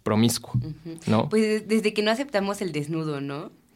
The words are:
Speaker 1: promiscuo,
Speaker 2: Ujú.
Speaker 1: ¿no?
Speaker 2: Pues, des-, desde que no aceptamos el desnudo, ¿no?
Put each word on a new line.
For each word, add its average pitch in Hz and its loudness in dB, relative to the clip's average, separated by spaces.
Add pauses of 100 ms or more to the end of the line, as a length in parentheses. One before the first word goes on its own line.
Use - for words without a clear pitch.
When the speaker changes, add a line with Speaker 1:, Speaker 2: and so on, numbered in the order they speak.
Speaker 1:
promiscuo, 110 2
Speaker 2:
Ujú. 160 -8
Speaker 1:
¿no? 113 2
Speaker 2:
Pues, 220 2
des-, 214 0
desde 214 2
que 208 0
no 214 4
aceptamos 208 -2
el 175 -4
desnudo, 151 -2
¿no? 143 -8 (240)